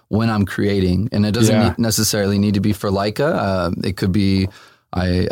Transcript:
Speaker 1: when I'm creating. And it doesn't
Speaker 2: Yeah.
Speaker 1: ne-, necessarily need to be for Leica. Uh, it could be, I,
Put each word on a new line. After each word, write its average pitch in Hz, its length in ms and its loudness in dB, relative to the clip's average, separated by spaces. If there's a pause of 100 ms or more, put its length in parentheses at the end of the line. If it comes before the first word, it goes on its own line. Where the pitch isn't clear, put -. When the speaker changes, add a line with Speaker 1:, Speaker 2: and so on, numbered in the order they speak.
Speaker 1:
when 113 240 0
I'm 104 140 0
creating. 98 640 0
And 104 160 0
it 107 40 0
doesn't 110 240 2
Speaker 2:
Yeah. 107 140 4
Speaker 1:
ne-, 117 140 -4
necessarily 104 560 0
need 101 160 2
to 104 40 0
be 104 140 0
for 101 160 -4
Leica. 104 460 0
Uh, 95 360 0 (120)
it 98 140 -4
could 98 140 0
be, 95 360 2 (440)
I, 90 400 0